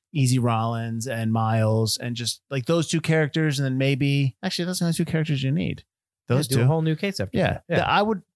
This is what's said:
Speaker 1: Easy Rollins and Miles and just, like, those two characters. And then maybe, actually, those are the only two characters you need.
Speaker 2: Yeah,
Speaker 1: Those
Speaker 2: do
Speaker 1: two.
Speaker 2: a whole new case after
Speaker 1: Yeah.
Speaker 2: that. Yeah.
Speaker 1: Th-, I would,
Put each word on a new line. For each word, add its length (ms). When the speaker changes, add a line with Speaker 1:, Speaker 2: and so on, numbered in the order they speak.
Speaker 1:
Easy 240
Rollins 680
and 240
Miles 680
and 180
just, 240
like, 140
those 240
two 140
characters. 560
And 80
then 100
maybe, 680
actually, 220
those 160
are 40
the 20
only 80
two 100
characters 380
you 100
need. 320
Speaker 2:
Yeah, 60
Speaker 1:
Those 120
Speaker 2:
do 80
Speaker 1:
two. 60
Speaker 2:
a 40
whole 140
new 160
case 240
after 160
Speaker 1:
Yeah. 160
Speaker 2:
that. 160
Yeah. 80
Speaker 1:
Th-, 120
I 120
would, 220